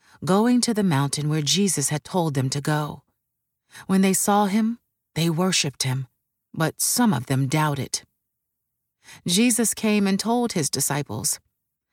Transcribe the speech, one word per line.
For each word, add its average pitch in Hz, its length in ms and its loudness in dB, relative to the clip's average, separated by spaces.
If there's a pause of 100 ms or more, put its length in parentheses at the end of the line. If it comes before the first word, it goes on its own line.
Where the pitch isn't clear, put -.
(260)
going 226 360 4
to 233 120 -2
the 208 100 0
mountain 143 460 0
where 156 140 0
Jesus 151 460 0
had 151 140 -4
told 165 300 -2
them 135 160 0
to 147 100 -4
go. 151 440 -4 (800)
When 190 160 2
they 190 120 4
saw 202 340 2
him, 220 320 0 (340)
they 165 160 0
worshipped 170 540 -2
him, 131 240 -4 (460)
but - 280 -2
some 233 320 2
of 123 140 -4
them 135 200 0
doubted. 147 540 -2 (1200)
Jesus 220 480 2
came 208 320 0
and 196 140 0
told 240 320 -2
his 147 180 -2
disciples, 139 720 -4 (540)